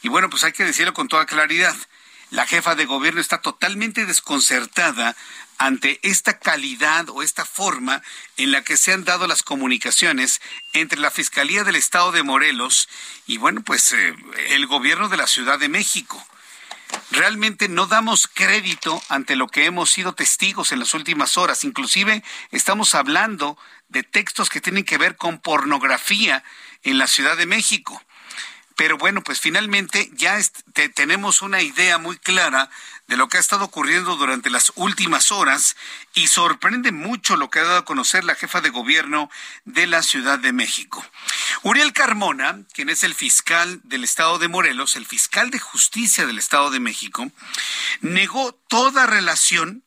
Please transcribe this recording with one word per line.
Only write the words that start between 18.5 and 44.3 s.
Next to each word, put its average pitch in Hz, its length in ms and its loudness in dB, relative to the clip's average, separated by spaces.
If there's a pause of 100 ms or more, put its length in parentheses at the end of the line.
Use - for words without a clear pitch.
ante 139 260 -2
lo 131 120 0
que 143 180 2
hemos 175 260 2
sido 185 220 0
testigos 190 580 0
en 135 80 -2
las 120 160 -2
últimas 156 420 0
horas. 170 260 2
Inclusive 196 600 0 (260)
estamos - 460 2
hablando 156 600 0 (340)
de 131 120 -2
textos - 480 -2
que 147 100 -6
tienen 185 260 -2
que 156 120 0
ver 170 200 0
con 170 220 -4
pornografía 143 1040 0 (380)
en 135 160 0
la 131 80 4
Ciudad 143 320 2
de 170 80 2
México. - 560 -2 (720)
Pero 156 220 2
bueno, 185 240 0
pues 139 180 -6
finalmente 202 760 0
ya 175 260 0
est-, - 220 -2 (120)
te-, 147 160 2
tenemos 185 540 2
una 196 180 0
idea 170 380 2
muy 165 180 -8
clara 156 540 0 (340)
de - 120 0
lo - 120 4
que - 80 0
ha - 20 4
estado 196 260 0
ocurriendo 175 500 0
durante 131 340 -2
las 123 240 2
últimas 175 580 0
horas 143 440 2 (400)
y 170 100 4
sorprende 185 640 2
mucho 185 460 -2
lo 139 140 -2
que 160 80 0
ha 160 60 2
dado 180 120 2
a 170 80 0
conocer 156 380 0
la 165 100 0
jefa 165 280 -4
de 147 100 2
gobierno 143 580 0 (360)
de 170 200 2
la 165 160 2
Ciudad 135 380 0
de 123 140 0
México. - 520 -4 (560)
Uriel 269 320 2
Carmona, 196 680 0 (120)
quien 143 160 -6
es 165 140 0
el 170 100 0
fiscal 170 720 0
del 127 200 -6
Estado 165 360 0